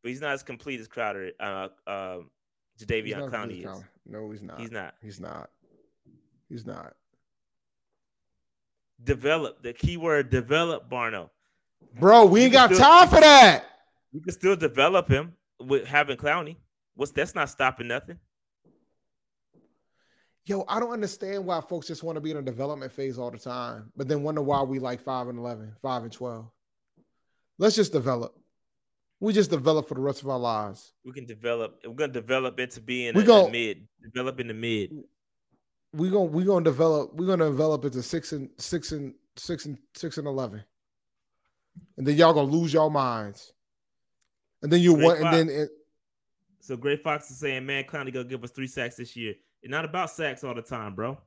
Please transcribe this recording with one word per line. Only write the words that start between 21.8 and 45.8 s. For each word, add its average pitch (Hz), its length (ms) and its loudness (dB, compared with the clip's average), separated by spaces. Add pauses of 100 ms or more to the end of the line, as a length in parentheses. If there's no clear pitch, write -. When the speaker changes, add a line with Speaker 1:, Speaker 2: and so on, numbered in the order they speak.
Speaker 2:
just 160 140 -12
wanna 160 200 -8
be 156 100 -8
in 151 60 -8
a 143 40 -10
development 131 500 -8
phase 131 280 -8
all 120 100 -8
the 117 80 -16
time, 120 580 -12
but 139 120 -8
then 143 160 -2
wonder 151 180 -4
why 139 220 0
we, 135 160 -6
like, 123 200 -8
five 127 280 -8
and 123 100 -12
eleven, 110 440 -12
five 127 200 -6
and 117 100 -14
twelve. 113 360 -12 (1120)
Let's 214 180 2
just 196 180 0
develop. 123 420 -4 (840)
We 214 100 -2
just 190 180 2
develop 156 380 0
for 151 60 -10
the 131 80 -8
rest 139 200 -4
of 135 80 -12
our 131 100 -4
lives. 107 520 -6 (140)
Speaker 1:
We 127 80 -18
can 131 120 -16
develop. 117 600 -8
We're 117 80 -16
gonna 139 180 -6
develop 127 480 -4
into 123 220 -10
being 123 340 -6
Speaker 2:
We 208 60 6
Speaker 1:
a, 202 40 2
Speaker 2:
gon-, 208 220 8
Speaker 1:
a 120 40 -6
mid. 110 360 -6 (160)
Develop 127 380 -8
in 117 60 -8
the 113 60 -12
mid. 110 380 -4 (1000)
Speaker 2:
We 165 160 -4
gon-, 185 220 0
we 170 120 -2
gonna 185 220 2
develop. 151 480 0
We're 180 140 -6
gonna 170 220 0
develop 143 360 -2
into 127 180 -6
six - 300 -8
and, 135 240 -10
six - 340 -8
and, 143 220 -12 (240)
six - 280 -12
and, 143 120 -12 (160)
six - 240 -12
and 147 100 -8
eleven, 120 360 -8 (1300)
and 131 80 -8
then 147 120 0
y'all 165 160 6
gonna 143 180 0
lose 160 220 0
y'all 156 160 2
minds, 117 640 -6 (1120)
and 147 100 0
then 175 80 6
you 170 140 8
Speaker 1:
Great 151 100 4
Speaker 2:
want, 165 140 6
and 156 60 0
Speaker 1:
Fox. 165 120 4
Speaker 2:
then 160 120 2
it 147 200 -4 (880)